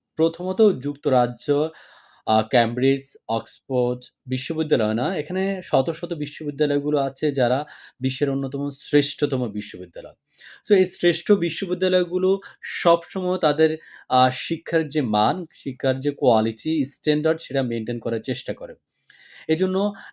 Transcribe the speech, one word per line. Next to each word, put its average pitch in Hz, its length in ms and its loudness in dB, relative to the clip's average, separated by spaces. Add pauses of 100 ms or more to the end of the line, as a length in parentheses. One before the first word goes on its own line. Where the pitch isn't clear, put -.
(140)
প্রথমত 180 480 0 (160)
যুক্তরাজ্য, 139 920 0 (560)
আ, 110 160 4
ক্যামব্রিজ, 123 760 0 (120)
অক্সফোর্ড 123 720 -4 (240)
বিশ্ববিদ্যালয় 131 680 0
না, 147 220 -2
এখানে 190 480 -4
শত 135 260 2
শত 165 220 -6
বিশ্ববিদ্যালয়গুলো 147 840 -2
আছে 139 340 -2
যারা 131 340 0 (340)
বিশ্বের 131 300 -2
অন্যতম 139 400 -4
শ্রেষ্ঠতম 135 800 0
বিশ্ববিদ্যালয়। 90 680 -12 (540)
So 202 80 6
এই 185 100 6
শ্রেষ্ঠ - 460 0
বিশ্ববিদ্যালয়গুলো 180 1080 0 (220)
সবসময় 180 760 0
তাদের, 156 400 2 (300)
আ, 127 220 4
শিক্ষার 160 580 -4
যে 147 140 0
মান, 120 500 0
শিক্ষার 131 480 -4
যে 143 100 0
কোয়ালিটি, 127 720 2
স্ট্যান্ডার্ড 151 560 0
সেটা 135 220 -4
মেইনটেইন 117 360 -4
করার 113 220 -4
চেষ্টা - 340 -6
করে। 85 200 -14 (720)
এজন্য 185 440 0 (200)